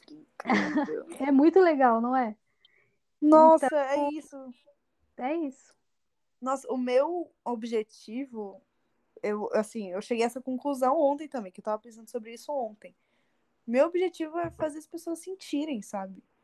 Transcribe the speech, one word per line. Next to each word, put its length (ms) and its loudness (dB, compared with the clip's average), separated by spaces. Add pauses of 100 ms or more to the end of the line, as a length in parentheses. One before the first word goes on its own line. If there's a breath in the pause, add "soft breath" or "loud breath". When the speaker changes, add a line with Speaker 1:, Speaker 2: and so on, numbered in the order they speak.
Speaker 1:
Que 60 -20
incrível! 1000 -4
Speaker 2:
<laughs> 160 -8
É 20 0
muito 300 6
legal, 400 4
não 160 -2
é? 220 -2 (840)
Speaker 1:
Nossa, 440 8
Speaker 2:
Então, 140 0
Speaker 1:
é 340 0
isso. 400 -14 (640)
Speaker 2:
é 180 -4
isso. 400 -8 (640)
Speaker 1:
Nossa, 320 -6
o 60 -4
meu 520 0 (140)
objetivo, 1160 -8 (600)
eu, 320 -4
assim, 380 -2
eu 100 -6
cheguei 220 -2
a 40 0
essa 140 -8
conclusão 560 -2
ontem 300 0
também, 240 -10
que 80 -20
eu 60 -18
tava 160 -6
pensando 280 -20
sobre 240 -12
isso 180 -18
ontem. 440 -8 (720)
Meu 200 2
objetivo 520 -4
é 120 -4
fazer 280 -6
as 80 -20
pessoas 320 -8
sentirem, 640 -6
sabe? 420 -12 (200)